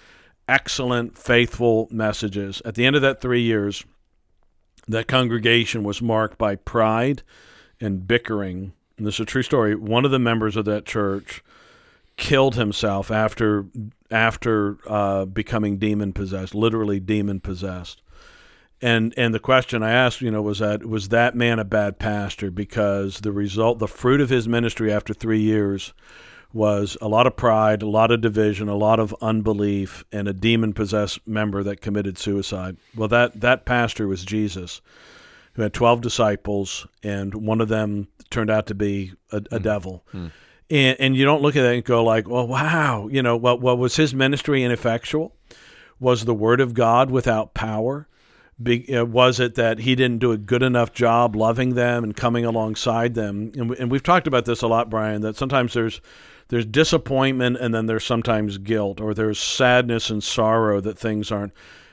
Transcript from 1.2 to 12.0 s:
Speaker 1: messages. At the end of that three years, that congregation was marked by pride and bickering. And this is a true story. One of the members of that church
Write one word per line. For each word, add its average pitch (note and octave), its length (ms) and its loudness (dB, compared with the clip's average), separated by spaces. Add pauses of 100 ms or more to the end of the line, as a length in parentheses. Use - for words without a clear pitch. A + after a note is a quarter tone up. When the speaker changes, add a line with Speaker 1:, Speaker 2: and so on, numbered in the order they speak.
Speaker 1:
messages. G2+ 760 -4
At G#2+ 120 -10
the A#2+ 100 2
end C#3 100 4
of C3+ 60 2
that C3+ 180 0
three B2 220 0
years, G#2 420 -2 (1040)
that A2+ 180 -4
congregation A#2 800 2
was G2+ 160 -4
marked A2 380 0
by G#2 180 0
pride A#2 680 0 (560)
and G2 300 -4
bickering. G2 640 -2 (240)
And G#2+ 100 -6
this G2+ 100 -2
is - 40 -2
a A2 60 -4
true C3 160 0
story. A2 320 2
One A2 320 0
of C3+ 40 2
the C3 80 2
members A2+ 380 0
of G#2+ 80 -2
that G#2 220 -4
church G2+ 560 -4 (720)